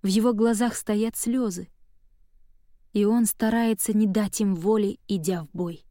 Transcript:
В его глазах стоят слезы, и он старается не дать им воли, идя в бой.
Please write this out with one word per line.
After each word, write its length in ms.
В 60
его 260
глазах 420
стоят 420
слезы, 500
и 120
он 200
старается 680
не 140
дать 320
им 160
воли, 520
идя 360
в 80
бой. 400